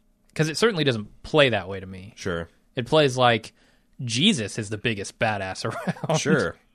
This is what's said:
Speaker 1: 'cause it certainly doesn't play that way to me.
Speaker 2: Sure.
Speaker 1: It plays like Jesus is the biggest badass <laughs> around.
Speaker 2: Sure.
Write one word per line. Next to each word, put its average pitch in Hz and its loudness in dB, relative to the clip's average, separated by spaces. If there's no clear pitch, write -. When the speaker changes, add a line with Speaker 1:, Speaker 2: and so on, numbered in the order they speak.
Speaker 1:
'cause 156 0
it 151 -6
certainly 202 2
doesn't 110 -2
play 143 4
that 95 -2
way 98 -8
to 92 -14
me. 95 -16
Speaker 2:
Sure. 85 -4
Speaker 1:
It 120 -4
plays 147 4
like 120 2
Jesus 123 0
is 104 -6
the 107 -6
biggest 104 -4
badass 98 -2
<laughs> - -6
around. 156 0
Speaker 2:
Sure. 135 0